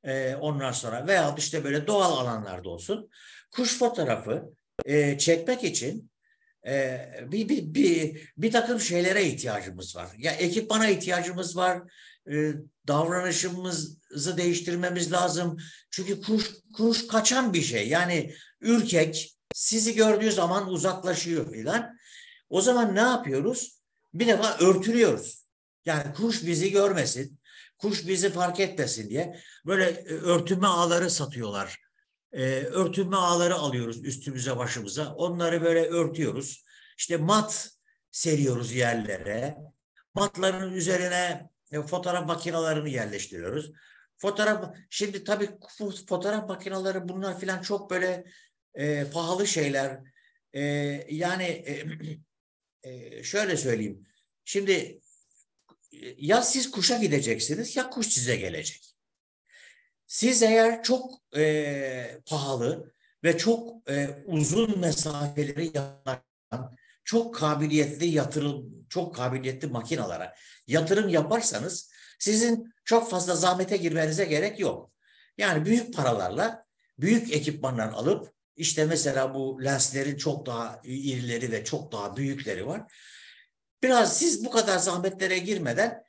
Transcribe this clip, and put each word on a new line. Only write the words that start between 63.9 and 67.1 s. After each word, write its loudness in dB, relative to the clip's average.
uzun 2
mesafeleri -2
yapan, -8
çok 0